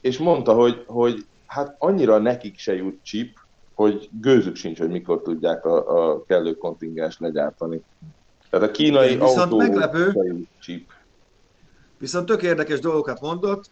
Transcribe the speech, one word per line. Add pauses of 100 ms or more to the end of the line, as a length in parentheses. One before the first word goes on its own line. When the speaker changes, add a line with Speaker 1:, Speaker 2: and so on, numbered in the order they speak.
Speaker 1:
És
mondta,
hogy,
hogy (200)
hát
annyira
nekik
se
jut
chip, (380)
hogy (120)
gőzük
sincs,
hogy
mikor
tudják
a,
a
kellő
kontingenst
legyártani. (680)
Tehát
a
kínai
Speaker 2:
Igen,
viszont (140)
Speaker 1:
autó
Speaker 2:
meglepő.
Speaker 1:
se
jut (120)
chip. (1080)
Speaker 2:
Viszont
tök
érdekes
dolgokat
mondott.